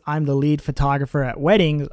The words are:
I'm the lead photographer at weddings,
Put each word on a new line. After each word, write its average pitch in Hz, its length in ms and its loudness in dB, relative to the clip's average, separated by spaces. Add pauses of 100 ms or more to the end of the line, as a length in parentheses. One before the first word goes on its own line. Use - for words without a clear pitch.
I'm 151 180 -2
the 139 100 0
lead 143 280 0
photographer 139 600 -2
at 127 160 -6
weddings, 151 540 2